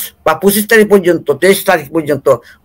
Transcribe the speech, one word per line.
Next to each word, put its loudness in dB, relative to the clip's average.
বা 2
পঁচিশ 0
তারিখ 2
পর্যন্ত, 0
তেইশ 0
তারিখ -2
পর্যন্ত 0